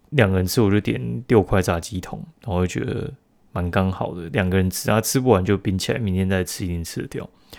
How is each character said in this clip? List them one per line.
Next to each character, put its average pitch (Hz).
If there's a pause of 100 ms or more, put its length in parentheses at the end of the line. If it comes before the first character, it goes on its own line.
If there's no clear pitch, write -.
两 123
个 95
人 92
吃， -
我 101
就 101
点 117
六 113
块 98
炸 87
鸡 92
桶， - (160)
然 -
后 90
会 90
觉 -
得 - (380)
蛮 87
刚 95
好 -
的， 85
两 90
个 92
人 92
吃， -
啊， 110
吃 135
不 127
完 95
就 101
冰 95
起 -
来， -
明 98
天 95
再 92
吃， -
一 -
定 85
吃 -
得 -
掉。 - (300)